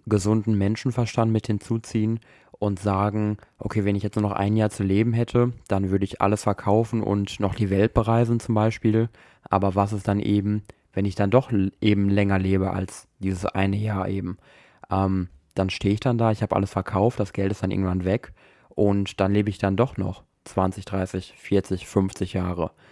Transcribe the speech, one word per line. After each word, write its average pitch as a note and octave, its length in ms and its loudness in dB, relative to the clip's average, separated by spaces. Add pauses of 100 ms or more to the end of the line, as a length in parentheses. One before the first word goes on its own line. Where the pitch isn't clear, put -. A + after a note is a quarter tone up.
gesunden G#2 520 2
Menschenverstand A2+ 760 0
mit A2 140 0
hinzuziehen A2+ 760 -2 (300)
und G2+ 280 -2
sagen, G#2 580 0 (220)
okay, G#2+ 240 -2
wenn G2+ 140 2
ich G2 60 -4
jetzt G#2 120 -6
nur G#2 140 0
noch G2+ 60 -4
ein G2+ 200 0
Jahr G#2+ 140 2
zu - 140 -4
leben G2+ 280 2
hätte, A#2+ 400 2 (160)
dann G2 220 0
würde G2 160 2
ich - 160 -6
alles G#2 220 2
verkaufen G#2+ 600 0
und G2+ 380 -2
noch G2 120 0
die G#2 160 -2
Welt G2 240 2
bereisen A#2 460 2
zum A2+ 160 -2
Beispiel. A2 540 0 (340)
Aber G2 320 0
was G2+ 160 2
ist G#2 160 -6
dann G2+ 140 0
eben, G#2 420 0 (300)
wenn G2 100 -2
ich G2 120 -2
dann G2+ 160 0
doch B2 200 2
l-, G2 300 0
eben G2+ 280 4
länger G2 300 4
lebe F#2+ 320 0
als F#2 380 -8 (100)
dieses F#2+ 260 -4
eine G2 300 0
Jahr G#2 320 -2
eben? G2 300 -6 (520)
Ähm, F#2+ 380 0 (260)
dann F#2+ 160 0
stehe G2+ 260 0
ich A2 40 -2
dann B2 180 0
da, A2+ 140 4
ich G#2+ 120 -4
habe - 120 0
alles G2+ 160 0
verkauft, G2 480 0
das G2+ 140 -4
Geld G2 180 -2
ist G2+ 100 -8
dann F#2+ 100 -2
irgendwann F#2 340 -2
weg G2 260 -2 (380)
und G2+ 500 0
dann G2 140 2
lebe G#2 160 2
ich G2+ 80 -6
dann G2 180 0
doch A#2 220 0
noch G2 260 -6 (200)
zwanzig, F#2+ 420 -4
dreißig, F#2+ 500 -6
vierzig, - 520 -2
fünfzig F#2+ 460 0
Jahre. F2 380 -2 (200)